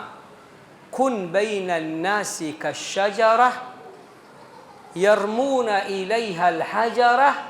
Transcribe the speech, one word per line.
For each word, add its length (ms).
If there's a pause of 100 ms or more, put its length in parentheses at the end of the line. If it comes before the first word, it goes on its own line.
(920)
"Kun 360
baina 520
nnasi 720
kashajara 1000 (1400)
yarmuna 920
ilaiha 600
alhajara 880 (140)